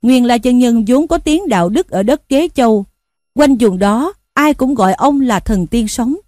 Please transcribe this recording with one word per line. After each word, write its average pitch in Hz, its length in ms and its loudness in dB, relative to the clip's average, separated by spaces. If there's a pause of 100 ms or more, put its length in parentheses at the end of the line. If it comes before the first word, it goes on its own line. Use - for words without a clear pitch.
Nguyên 247 220 2
La 240 140 2
Chân 247 200 2
Nhân 233 300 2
vốn 277 200 2
có 330 100 -2
tiếng 330 300 -2
đạo 180 200 0
đức 269 220 -2
ở 185 120 -2
đất 254 260 -2
Kế 302 200 0
Châu, 220 360 0 (500)
quanh 277 220 2
vùng 208 220 0
đó 220 340 -2 (220)
ai 294 200 0
cũng 262 200 -2
gọi 190 180 0
ông 277 280 0
là 247 200 -2
thần 190 260 -2
tiên 226 220 -2
sống. 254 260 -4 (140)